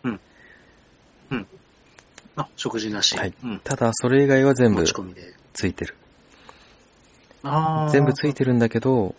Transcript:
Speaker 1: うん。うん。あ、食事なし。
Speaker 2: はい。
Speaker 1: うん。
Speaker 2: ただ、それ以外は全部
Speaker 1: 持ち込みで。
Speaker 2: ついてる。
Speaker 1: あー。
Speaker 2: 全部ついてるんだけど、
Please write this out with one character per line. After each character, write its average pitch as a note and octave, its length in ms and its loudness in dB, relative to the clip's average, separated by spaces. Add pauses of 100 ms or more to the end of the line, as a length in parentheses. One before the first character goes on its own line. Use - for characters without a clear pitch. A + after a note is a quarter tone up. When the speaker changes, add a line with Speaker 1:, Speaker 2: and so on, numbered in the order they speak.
Speaker 1:
う B2 60 -6
ん。 G2+ 100 -8 (1120)
う C3+ 40 -4
ん。 A#2+ 120 -8 (880)
あ、 C#3+ 200 -8
食 A2+ 240 -6
事 G#2+ 120 -6
な G#2 100 -8
し。 - 160 -2
Speaker 2:
は - 80 -4
い。 F#2 80 -8 (100)
Speaker 1:
う B2+ 40 -10
ん。 G#2 120 -8
Speaker 2:
た - 160 -6
だ、 A#2 180 0
そ - 140 0
れ C3+ 160 4
以 C#3 40 2
外 C3+ 180 4
は C#3 80 6
全 A#2+ 200 4
部 F#2 80 2
Speaker 1:
持 E2 40 2
ち D#2 80 0
込 - 100 -10
み F#2 100 -16
で。 - 200 -20 (200)
Speaker 2:
つ - 140 -4
い F2 60 -4
て - 100 -10
る。 - 120 -10 (1500)
Speaker 1:
あ D#3 440 0
ー。 - 20 -2
Speaker 2:
全 C#3+ 160 4
部 C3+ 80 2
つ D3+ 140 -4
い D3 60 -2
て C#3 120 -4
る B2+ 80 2
ん A#2+ 60 2
だ A#2 100 2
け A#2 100 -2
ど、 A#2+ 400 0